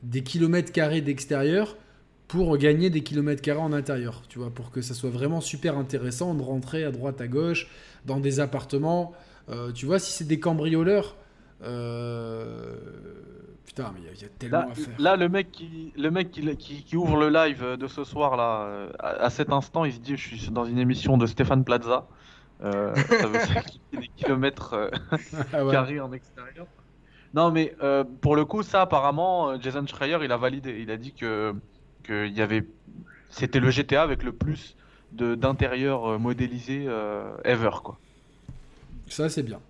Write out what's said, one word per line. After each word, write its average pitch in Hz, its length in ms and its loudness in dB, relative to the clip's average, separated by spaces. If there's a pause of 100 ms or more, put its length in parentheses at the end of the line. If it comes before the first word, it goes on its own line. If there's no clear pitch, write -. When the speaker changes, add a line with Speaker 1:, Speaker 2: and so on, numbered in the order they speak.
Speaker 1:
des 123 180 -2
kilomètres 170 480 2
carrés 156 300 2
d'extérieur 147 760 0 (500)
pour 165 300 2
gagner 151 320 6
des 156 140 2
kilomètres 147 400 0
carrés 147 180 0
en 160 120 0
intérieur, 127 560 -4
tu - 100 -14
vois, 120 120 -6
pour 120 200 -12
que 131 100 -4
ça 123 140 -6
soit 123 160 -4
vraiment 143 320 0
super 147 340 -2
intéressant 131 580 -2
de 143 80 -2
rentrer 131 400 -4
à 151 80 -2
droite, 131 300 -6
à 120 80 -6
gauche, 165 400 0 (380)
dans 135 120 -2
des 139 220 2
appartements. 147 720 0 (380)
Euh, 120 220 -8
tu 120 120 -10
vois, 170 140 2
si 185 120 -4
c'est - 140 -6
des 151 160 2
cambrioleurs, 165 760 2 (460)
euh, 117 1120 -8 (920)
putain, 113 280 -10
mais 92 60 -16
il 85 60 -16
y - 20 -16
a, 78 60 -18
il 98 80 -20
y - 20 -18
a 104 40 -18 (100)
tellement 131 200 -2
Speaker 2:
Là, 127 120 -2
Speaker 1:
à 120 40 -12
faire. 123 240 -8
Speaker 2:
là, 175 180 6
le 175 120 4
mec 185 240 0
qui, 165 440 -14
le 143 140 0
mec 180 200 0
qui, 151 260 -4
qui, 143 260 -14
qui 156 140 -4
ouvre 160 220 2
le 151 100 6
live 139 500 2
de 131 80 -6
ce 139 180 -8
soir, 139 320 0
là, 117 260 2
euh, 101 360 -8
à, - 260 -2
à 123 60 6
cet 143 220 -2
instant, 139 320 0
il 143 80 0
se 117 80 -10
dit, « 135 160 -6
Je 123 200 -10
suis 110 140 -8
dans 120 140 0
une 120 140 -2
émission 127 400 4
de 117 80 6
Stéphane 131 360 2
Plaza. » 120 460 0 (540)
Euh, 101 320 -2
ça 180 320 4
veut 226 200 2
dire - 180 0
qu'il - 160 -18 (100)
fait - 100 -8
des - 160 -12
kilomètres, - 560 0
euh, 107 160 -2 (220)
Speaker 1:
<laughs> 156 420 -4
Ah 147 120 0
ouais. 135 80 4
Speaker 2:
carrés 139 280 2
en 127 120 -8
extérieur. 131 540 -16 (680)
Non, 165 160 6
mais, 160 320 2
euh, 139 200 4 (200)
pour 147 120 6
le 151 120 6
coup, 214 160 -2
ça, 190 200 4
apparemment, 165 680 2
euh, 131 100 -4
Jason 131 260 -4
Schreier, 147 360 -2
il 131 100 0
a 120 60 2
validé. 127 420 -2
Il 107 100 -8
a 110 60 -4
dit 123 160 -10
que, 107 400 -2 (520)
que 104 220 -2
il 101 80 -6
y 110 80 2
avait... 107 220 2 (640)
c'était - 300 0
le 127 100 6
G 135 140 2
T 135 120 2
A 151 60 6
avec 147 200 0
le 123 100 -4
plus - 440 -4 (360)
de, 120 220 0
d'intérieur, 131 720 0
euh, 110 120 0
modélisé, 123 680 -2
euh, 104 480 -4 (100)
ever, 113 260 4 (120)
quoi. - 160 -12 (1120)
Speaker 1:
Ça, 156 200 -2
c'est 156 140 -2
bien. 110 280 -6